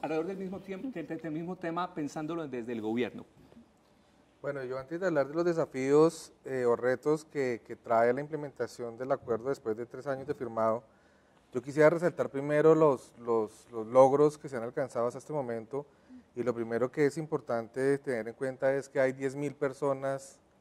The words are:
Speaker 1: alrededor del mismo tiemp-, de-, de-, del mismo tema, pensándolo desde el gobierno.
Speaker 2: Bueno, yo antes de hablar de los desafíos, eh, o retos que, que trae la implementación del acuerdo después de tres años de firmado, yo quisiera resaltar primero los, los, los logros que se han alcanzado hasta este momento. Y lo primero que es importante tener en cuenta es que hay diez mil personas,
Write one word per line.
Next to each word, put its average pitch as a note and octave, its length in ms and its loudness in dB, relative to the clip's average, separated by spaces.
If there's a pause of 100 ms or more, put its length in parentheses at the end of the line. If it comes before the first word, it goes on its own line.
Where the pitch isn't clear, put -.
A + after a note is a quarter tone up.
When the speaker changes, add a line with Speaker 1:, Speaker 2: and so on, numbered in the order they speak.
Speaker 1:
alrededor D#3 240 -2
del F#3+ 120 -6
mismo F#3+ 240 -8
tiemp-, F#3+ 300 -10
de-, E3+ 120 -8
de-, E3 140 -8
del E3 140 -8
mismo E3+ 260 -6
tema, F3 360 -6
pensándolo D#3 540 -6
desde B2 260 -8
el A2+ 80 -4
gobierno. A2 420 -2 (1160)
Speaker 2:
Bueno, C#3 240 -6
yo B2+ 140 -6
antes D3 220 -8
de F#3+ 80 -2
hablar D3 200 2
de C#3+ 60 -10
los E3+ 100 0
desafíos, D#3 880 4 (140)
eh, C3 180 -2
o A#2+ 120 4
retos B2+ 500 0
que, B2+ 400 -4
que A#2 100 -14
trae A#2 380 4
la C3 80 -4
implementación C3+ 760 -8
del C3 160 -4
acuerdo B2 380 -2
después C3 260 -4
de A#2 120 -8
tres B2+ 180 -16
años C3+ 220 -6
de C#3+ 80 -4
firmado, A2+ 480 -2 (680)
yo B2 100 -6
quisiera D3 280 4
resaltar D#3+ 400 0
primero D3 460 4
los, D3+ 420 4
los, A2+ 540 -2
los A2+ 160 -8
logros C3+ 500 6
que - 100 -14
se C3+ 80 -10
han A2+ 80 -6
alcanzado B2 440 -4
hasta B2 100 -8
este C3+ 160 -12
momento. B2 540 -6 (480)
Y A#2+ 80 -4
lo A#2 100 0
primero A#2 380 -2
que D3 160 2
es C3+ 100 -6
importante C3+ 800 -2
tener B2 300 -4
en A#2 80 -10
cuenta C3+ 400 0
es C3+ 120 -4
que - 120 -4
hay C3 120 4
diez C3+ 240 -4
mil C#3+ 200 -4
personas, C3+ 840 -4 (220)